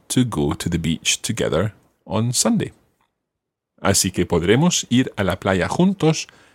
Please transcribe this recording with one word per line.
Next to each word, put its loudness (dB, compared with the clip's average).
to 2
go -2
to -6
the 0
beach -2
together -2
on -2
Sunday. -2
Así 0
que -2
podremos 2
ir 2
a -2
la -2
playa 0
juntos 2